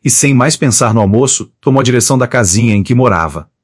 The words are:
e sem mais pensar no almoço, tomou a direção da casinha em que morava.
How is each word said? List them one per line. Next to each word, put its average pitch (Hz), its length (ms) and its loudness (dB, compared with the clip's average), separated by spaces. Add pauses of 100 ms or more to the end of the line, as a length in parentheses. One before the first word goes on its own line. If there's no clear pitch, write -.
e 147 60 0
sem 139 240 0
mais 131 240 0
pensar 120 360 0
no 113 60 2
almoço, 110 520 0 (100)
tomou 131 180 2
a 131 40 0
direção 123 340 0
da 123 100 0
casinha 110 480 0
em 101 80 0
que 120 120 -2
morava. 82 540 -2 (140)